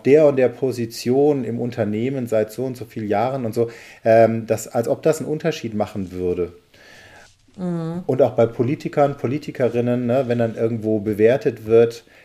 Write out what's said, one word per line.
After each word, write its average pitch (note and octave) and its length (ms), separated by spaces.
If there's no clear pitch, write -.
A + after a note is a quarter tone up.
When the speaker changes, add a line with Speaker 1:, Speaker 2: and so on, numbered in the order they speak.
Speaker 1:
der D3 220
und C#3 100
der B2+ 120
Position B2 960
im A2+ 160
Unternehmen A#2+ 680
seit A2 260
so B2+ 120
und C3 120
so A2+ 100
vielen A2 220
Jahren B2 360
und A2 100
so, A#2 160
ähm, A2+ 420
das, A2 220
als A#2 200
ob - 140
das D#3 160
einen - 100
Unterschied D3+ 460
machen G#2 380
würde. F2+ 400
Speaker 2:
Mhm. F3 500
Speaker 1:
Und C3+ 160
auch A#2+ 100
bei A#2 140
Politikern, C#3 720
Politikerinnen, B2 880
ne, B2+ 200
wenn A#2+ 120
dann A2+ 160
irgendwo A2 460
bewertet A2 680
wird, A2+ 380